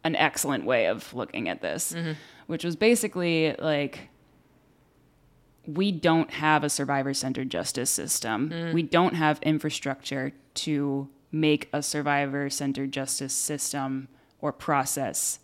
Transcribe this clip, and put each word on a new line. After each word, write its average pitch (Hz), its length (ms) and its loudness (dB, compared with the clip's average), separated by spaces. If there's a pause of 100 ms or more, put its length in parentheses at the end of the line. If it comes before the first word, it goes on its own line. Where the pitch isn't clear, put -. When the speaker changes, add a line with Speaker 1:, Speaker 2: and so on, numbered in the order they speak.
Speaker 1:
an 160 120 2
excellent 139 500 2
way 117 220 4
of 110 280 -2
looking 104 340 -4
at 87 120 -6
this, 85 320 -4
Speaker 2:
Mm-hmm. 170 180 -4 (340)
Speaker 1:
which 165 180 -6
was 170 120 -2
basically, 175 840 2
like, 143 500 -2 (1600)
we 185 260 2
don't 165 400 4
have 156 320 4
a 147 60 0
survivor-centered 135 800 -2
justice - 400 -2
system. 120 600 -2
Speaker 2:
Mm. 165 240 -4
Speaker 1:
We 165 100 4
don't 170 320 4
have 151 260 4
infrastructure 147 920 -2 (240)
to 139 540 -2 (220)
make 151 420 2
a 147 100 0
survivor-centered 139 1080 0
justice 135 420 -4
system 135 760 -4 (320)
or 147 140 -4
process 139 920 -2